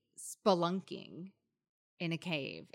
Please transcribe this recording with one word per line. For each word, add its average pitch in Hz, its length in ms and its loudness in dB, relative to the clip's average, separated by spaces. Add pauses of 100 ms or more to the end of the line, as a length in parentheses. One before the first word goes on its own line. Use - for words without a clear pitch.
(180)
spelunking 180 1120 0 (680)
in 165 120 0
a 165 60 0
cave 139 560 -4